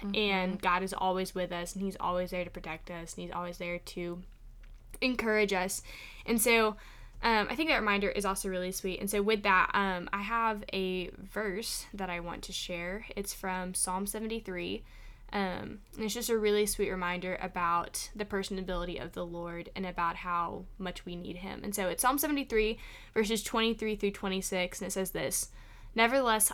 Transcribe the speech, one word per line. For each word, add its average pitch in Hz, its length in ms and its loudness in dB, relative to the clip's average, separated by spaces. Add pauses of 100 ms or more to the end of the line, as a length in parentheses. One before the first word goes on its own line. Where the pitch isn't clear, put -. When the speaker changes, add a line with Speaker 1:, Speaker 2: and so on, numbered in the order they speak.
Speaker 1:
Mm-hmm. 202 140 -4
Speaker 2:
And 196 460 2
God 185 200 4
is 190 120 -2
always 185 400 0
with 180 180 -2
us, 175 220 -4
and 196 100 -4
he's 190 160 -2
always 180 300 0
there 180 140 -2
to 175 60 -10
protect 160 400 -8
us, 170 240 -10
and 180 80 -8
he's 175 100 -8
always 175 260 -6
there 175 200 -4
to 175 440 -6 (760)
encourage 220 520 4
us. 185 300 0 (440)
And 233 140 4
so, 226 360 6 (460)
um, 220 280 6
I - 40 -2
think 320 140 0
that 277 80 6
reminder 202 320 4
is 202 160 0
also 196 240 0
really 185 240 -2
sweet. 185 280 -2
And 196 100 -2
so 208 100 2
with 208 220 4
that, 190 320 6
um, 190 380 2
I 202 100 -2
have 220 500 0
a 185 360 0 (100)
verse 202 720 -4
that 196 160 -4
I 175 120 -4
want 170 240 -6
to - 80 -10
share. 180 640 -4
It's 196 200 -4
from 185 400 -4
Psalm 190 320 0
seventy-three. 214 760 -4 (500)
Um, 196 460 -2 (160)
and 220 100 -4
it's 208 100 0
just 233 140 -2
a 226 80 4
really 208 300 6
sweet 214 240 2
reminder 180 500 -2
about 175 760 0
the 208 80 0
personability 185 760 -2
of 170 120 -8
the 180 120 -4
Lord 170 520 -8
and 190 100 -4
about 175 300 0
how 175 480 -2 (120)
much 180 300 -6
we 175 80 -8
need 175 220 -8
him. 185 260 -8
And 202 120 -6
so 190 140 2
it's 175 140 -2
Psalm 262 160 4
seventy-three, 233 600 2 (360)
verses 220 280 2
twenty-three 220 540 2
through 202 160 2
twenty-six, 190 680 -2
and 185 80 -4
it - 40 -4
says 190 200 0
this, 165 380 -2 (440)
"Nevertheless, 233 600 6